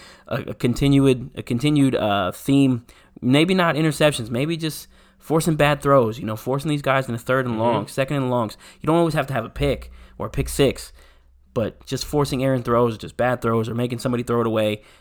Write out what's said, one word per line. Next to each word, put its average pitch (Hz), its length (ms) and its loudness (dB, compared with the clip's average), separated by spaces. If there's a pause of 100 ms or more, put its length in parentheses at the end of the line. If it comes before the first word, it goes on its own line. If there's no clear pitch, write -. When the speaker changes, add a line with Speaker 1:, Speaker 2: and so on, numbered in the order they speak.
(280)
Speaker 1:
a, - 140 -6
a - 120 -10
continued, 135 840 2
a - 60 -8
continued, 135 540 2
uh, 98 360 0
theme. 139 520 2 (360)
Maybe 147 340 4
not 170 200 2
interceptions. 147 560 0
Maybe 147 260 -4
just 156 300 -8 (320)
forcing 160 380 0
bad 147 260 2
throws. 127 380 4
You - 60 -8
know, 110 100 -6
forcing 139 320 -4
these 147 140 -2
guys 135 260 0
in 117 80 -4
a - 20 -6
third 127 280 -2
and 120 80 -2
Speaker 2:
Mm-hmm. 110 80 -2
Speaker 1:
long, 113 260 0
second 135 280 -4
and 131 140 -2
longs. 117 260 -2 (240)
You - 60 -14
don't 156 100 2
always 165 180 2
have 147 140 -2
to 135 60 -4
have 117 100 -2
a 110 60 -12
pick 139 400 -4 (280)
or 104 80 -6
a 107 40 -10
pick - 180 -4
six, - 440 0 (600)
but 110 320 -6
just - 180 -6
forcing 143 380 -2
errant 131 220 0
throws, 120 340 0
just - 180 -14
bad 120 240 0
throws, 113 280 0
or 117 80 -6
making 120 240 -4
somebody 120 240 -2
throw 120 160 0
it 113 80 0
away. 107 340 -2 (180)